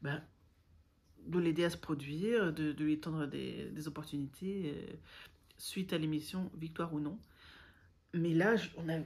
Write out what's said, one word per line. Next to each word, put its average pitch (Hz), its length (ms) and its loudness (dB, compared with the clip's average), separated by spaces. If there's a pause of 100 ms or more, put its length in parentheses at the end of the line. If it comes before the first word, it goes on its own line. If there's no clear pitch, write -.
ben, 151 220 -2 (1040)
de 175 120 2
l'aider 165 260 4
à 170 60 4
se 165 60 -4
produire, 165 760 2
de, 156 200 0
de 151 120 -2
lui 151 160 4
tendre 156 260 -2
des, 135 440 -6
des 151 180 -8
opportunités, 151 840 -4
euh, - 220 -8 (640)
suite - 340 -4
à 170 60 4
l'émission 156 560 0
Victoire 165 400 -4
ou 151 60 0
non. 151 200 -4 (920)
Mais 170 180 4
là, 196 240 8
je, - 200 -2
on 165 120 -4
a, 160 180 0